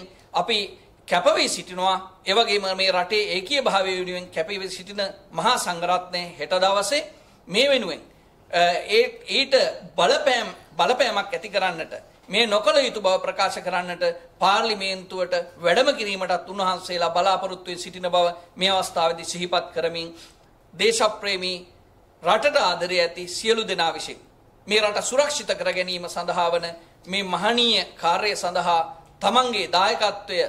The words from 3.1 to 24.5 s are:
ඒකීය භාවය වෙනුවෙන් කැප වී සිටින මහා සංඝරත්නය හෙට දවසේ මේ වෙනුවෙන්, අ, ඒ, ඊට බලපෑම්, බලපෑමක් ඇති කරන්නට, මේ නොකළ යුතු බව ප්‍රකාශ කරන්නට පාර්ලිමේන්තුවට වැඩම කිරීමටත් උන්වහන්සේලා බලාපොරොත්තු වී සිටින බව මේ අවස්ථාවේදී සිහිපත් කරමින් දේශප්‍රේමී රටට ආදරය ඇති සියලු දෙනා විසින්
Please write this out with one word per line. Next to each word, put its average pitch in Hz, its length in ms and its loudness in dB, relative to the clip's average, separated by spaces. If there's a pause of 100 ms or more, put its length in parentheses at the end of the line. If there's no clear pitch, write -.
ඒකීය 214 300 -2
භාවය 190 340 2
වෙනුවෙන් 180 340 -6
කැප 165 180 -4
වී 190 220 -8
සිටින 202 320 -8 (280)
මහා 208 280 0
සංඝරත්නය 175 640 -2 (140)
හෙට 147 140 -8
දවසේ 196 520 2 (460)
මේ 233 200 2
වෙනුවෙන්, 202 320 0 (500)
අ, 175 80 2 (300)
ඒ, 220 160 4 (240)
ඊට 262 260 2 (400)
බලපෑම්, 240 540 2 (280)
බලපෑමක් 214 560 2
ඇති 170 160 -6
කරන්නට, 185 440 -4 (360)
මේ 220 180 2
නොකළ 214 320 2
යුතු 240 220 2
බව 190 200 2
ප්‍රකාශ 190 400 -2
කරන්නට 180 440 -4 (340)
පාර්ලිමේන්තුවට 190 960 0 (280)
වැඩම 196 340 4
කිරීමටත් 190 520 -2
උන්වහන්සේලා 180 640 -2
බලාපොරොත්තු 185 560 0
වී 175 120 -8
සිටින 180 320 -8
බව 175 160 4 (300)
මේ 190 140 2
අවස්ථාවේදී 170 540 0
සිහිපත් 175 480 -2
කරමින් 165 360 -4 (680)
දේශප්‍රේමී 196 840 0 (640)
රටට 220 340 2
ආදරය 180 440 0
ඇති 175 280 -2
සියලු 220 400 0
දෙනා 170 260 0
විසින් 143 240 -12 (480)